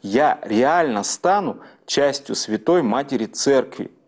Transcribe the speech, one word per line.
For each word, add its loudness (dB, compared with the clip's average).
я 2
реально 0
стану -2
частью -2
Святой 0
Матери -2
Церкви 0